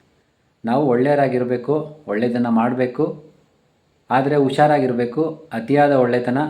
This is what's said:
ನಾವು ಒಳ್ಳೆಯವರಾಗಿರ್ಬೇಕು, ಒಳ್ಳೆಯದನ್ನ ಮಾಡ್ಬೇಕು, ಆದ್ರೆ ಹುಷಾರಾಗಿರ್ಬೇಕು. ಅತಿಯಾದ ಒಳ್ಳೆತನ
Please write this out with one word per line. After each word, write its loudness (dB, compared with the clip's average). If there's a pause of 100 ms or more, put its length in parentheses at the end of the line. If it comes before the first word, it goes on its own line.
(640)
ನಾವು 0
ಒಳ್ಳೆಯವರಾಗಿರ್ಬೇಕು, 0
ಒಳ್ಳೆಯದನ್ನ -2
ಮಾಡ್ಬೇಕು, -2 (800)
ಆದ್ರೆ 0
ಹುಷಾರಾಗಿರ್ಬೇಕು. 0
ಅತಿಯಾದ 2
ಒಳ್ಳೆತನ 2 (120)